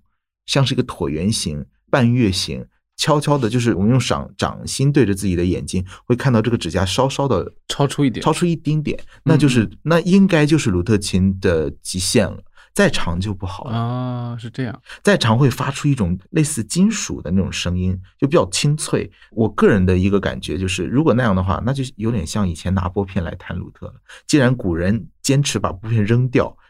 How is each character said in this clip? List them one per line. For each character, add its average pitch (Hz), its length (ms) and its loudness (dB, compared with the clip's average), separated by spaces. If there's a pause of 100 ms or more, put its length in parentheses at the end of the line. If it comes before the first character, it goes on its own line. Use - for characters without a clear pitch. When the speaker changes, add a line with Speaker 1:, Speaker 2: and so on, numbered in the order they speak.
(440)
Speaker 1:
像 139 220 0
是 - 80 0
一 - 20 -2
个 127 80 0
椭 - 240 -6
圆 80 240 -2
形、 76 320 -6 (240)
半 120 240 4
月 120 180 4
形， 69 360 -6 (320)
悄 151 200 2
悄 147 200 0
的， 123 100 0
就 117 100 0
是 117 140 2
我 85 80 0
们 101 80 2
用 127 100 4
掌-， 71 380 -2
掌 57 300 -6
心 139 260 -2
对 143 140 4
着 98 80 0
自 95 120 -6
己 92 80 0
的 87 80 0
眼 82 220 -2
睛， - 180 -4 (220)
会 123 100 0
看 135 160 -2
到 110 120 4
这 120 80 0
个 113 80 -2
指 165 120 -6
甲 - 140 0
稍 123 240 0
稍 139 180 -4
的 98 240 -2 (160)
Speaker 2:
超 - 200 -2
出 143 180 0
一 135 60 4
点。 95 120 -6
Speaker 1:
超 151 80 2
出 156 140 0
一 170 100 2
丁 151 280 -4
点， - 160 -4
Speaker 2:
嗯， - 80 -14 (180)
Speaker 1:
那 156 140 4
就 143 100 4
是， 123 160 4
Speaker 2:
嗯。 - 200 -10
Speaker 1:
那 165 160 2
应 190 260 4
该 165 180 4
就 151 140 4
是 131 120 0
鲁 90 120 0
特 104 160 2
琴 95 420 0
的 80 300 0 (100)
极 - 180 -8
限 98 280 0
了， - 160 -10 (320)
再 196 160 4
长 85 280 -2
就 101 140 -4
不 95 140 -8
好 92 180 -12
了。 110 120 -6
Speaker 2:
啊， 120 600 -6
是 113 140 -12
这 131 140 -6
样。 - 180 -10 (200)
Speaker 1:
再 202 140 4
长 113 220 2
会 143 100 6
发 131 220 -2
出 - 160 -4
一 143 80 4
种 92 240 -2 (120)
类 160 120 2
似 131 220 -2
金 190 260 2
属 76 320 -6
的 69 80 -6
那 95 100 2
种 85 100 -2
声 87 280 -4
音， 92 200 0 (200)
就 139 80 0
比 139 80 0
较 120 160 4
清 151 260 0
脆。 - 320 -4 (220)
我 110 180 0
个 202 200 4
人 101 180 4
的 92 100 4
一 92 140 2
个 101 80 2
感 69 220 -4
觉 78 180 -6
就 92 80 -4
是， 92 180 -4
如 120 200 0
果 139 100 4
那 127 80 2
样 104 140 2
的 92 60 0
话， 92 220 -2
那 120 80 0
就 139 120 -4 (120)
有 110 140 -2
点 95 160 -2
像 104 220 -2
以 87 40 -4
前 90 220 -4
拿 90 140 0
拨 98 160 -2
片 92 180 -4
来 82 160 -6
弹 - 180 -10
鲁 90 140 -10
特 - 160 -18
了。 - 80 -16 (320)
既 156 120 2
然 127 180 4
古 92 180 -2
人 92 320 -2 (160)
坚 135 180 2
持 139 180 -2
把 92 140 -2
拨 95 160 -10
片 110 160 2
扔 120 240 2
掉， 120 280 0 (140)